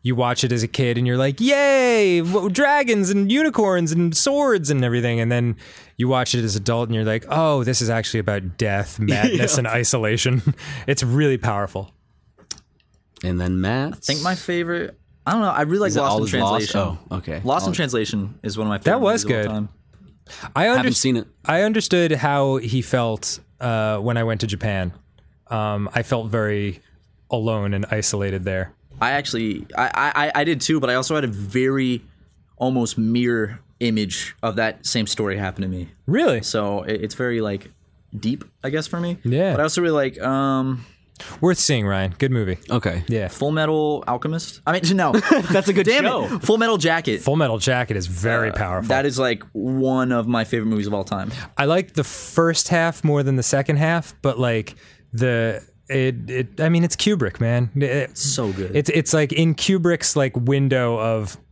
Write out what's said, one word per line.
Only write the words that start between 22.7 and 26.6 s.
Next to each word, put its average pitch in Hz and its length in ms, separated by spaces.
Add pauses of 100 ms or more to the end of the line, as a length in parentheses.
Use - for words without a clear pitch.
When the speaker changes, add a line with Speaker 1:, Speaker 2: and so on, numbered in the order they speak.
Speaker 1:
felt, 117 580 (200)
uh, 107 380
when 117 180
I 113 80
went 113 180
to 110 40
Japan. 98 460 (560)
Um, 104 440
I 117 120
felt 113 260
very 104 500 (500)